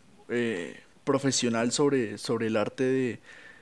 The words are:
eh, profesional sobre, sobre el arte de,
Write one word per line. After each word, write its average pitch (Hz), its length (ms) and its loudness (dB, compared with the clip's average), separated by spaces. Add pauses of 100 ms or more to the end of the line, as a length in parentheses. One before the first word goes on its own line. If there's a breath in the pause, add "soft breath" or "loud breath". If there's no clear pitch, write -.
(280)
eh, 110 480 -4 (280)
profesional 123 680 2
sobre, 131 460 2
sobre 113 300 -2
el 110 80 0
arte 107 280 0
de, 127 340 0 (440 loud breath)